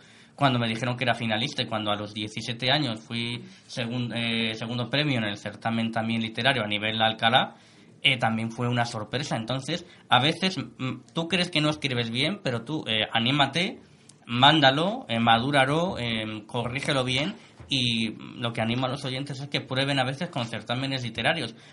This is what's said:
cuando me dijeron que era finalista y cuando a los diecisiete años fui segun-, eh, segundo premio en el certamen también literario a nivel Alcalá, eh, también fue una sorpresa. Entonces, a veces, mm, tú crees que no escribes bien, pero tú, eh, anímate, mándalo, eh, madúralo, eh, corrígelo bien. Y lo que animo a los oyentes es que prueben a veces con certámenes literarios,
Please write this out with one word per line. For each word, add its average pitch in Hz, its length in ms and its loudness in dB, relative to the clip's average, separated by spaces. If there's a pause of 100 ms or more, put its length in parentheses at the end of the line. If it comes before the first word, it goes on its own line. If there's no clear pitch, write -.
(340)
cuando 131 240 4
me 117 80 2
dijeron 120 300 -2
que 123 80 -4
era 117 100 4
finalista 117 480 0
y 113 40 -2
cuando 107 260 -2
a 104 40 2
los 104 160 -8
diecisiete 110 600 -4
años 127 260 0
fui 120 460 -6 (240)
segun-, 120 440 -4
eh, 113 440 -2
segundo 120 340 -4
premio 139 280 0
en 110 80 0
el 101 100 -4
certamen 113 560 -2
también 113 280 0
literario 117 440 0
a - 20 -2
nivel 107 340 -2
Alcalá, 113 540 4 (480)
eh, 139 160 4
también 113 320 0
fue 120 180 -2
una 120 160 2
sorpresa. 120 520 -4
Entonces, 127 500 -4 (220)
a 123 120 6
veces, 165 380 0
mm, 127 560 -8
tú 170 140 -2
crees 180 200 0
que 156 120 0
no 151 100 4
escribes 120 400 -2
bien, 151 320 -2
pero 120 200 -2
tú, - 260 -6
eh, 110 240 0
anímate, 139 680 2 (480)
mándalo, 147 840 6
eh, 113 120 0
madúralo, 135 800 4
eh, 110 480 -4
corrígelo 127 580 -2
bien. 139 300 0 (340)
Y 120 420 2 (280)
lo 120 140 -2
que 120 80 -2
animo 120 260 0
a - 20 -2
los 139 160 -4
oyentes 131 360 -6
es 139 80 -10
que 139 120 -2
prueben 139 380 0
a 127 60 2
veces 139 240 -2
con 123 180 -4
certámenes 127 560 -4
literarios, 120 540 -2 (160)